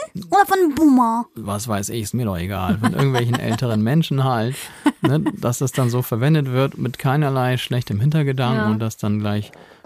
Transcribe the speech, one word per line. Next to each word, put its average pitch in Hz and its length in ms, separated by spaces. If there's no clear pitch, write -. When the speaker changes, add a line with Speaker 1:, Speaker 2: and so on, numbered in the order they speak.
Speaker 1:
oder 392 160
von 381 300
Boomer? 247 520
Speaker 2:
Was 104 320
weiß 98 220
ich, 113 120
ist - 120
mir 123 100
doch 98 120
egal. 95 420
Von 107 160
irgendwelchen 123 400
<laughs> - 40
älteren 113 440
Menschen 135 420
halt, 123 320
ne, 156 180
dass 180 380
das 135 120
dann 127 180
so 123 140
verwendet 135 480
wird 131 280
mit 123 200
keinerlei 135 600
schlechtem 117 420
Hintergedanken 135 640
Speaker 1:
Ja. 110 80
Speaker 2:
und 110 80
dass 113 160
dann 104 240
gleich 104 320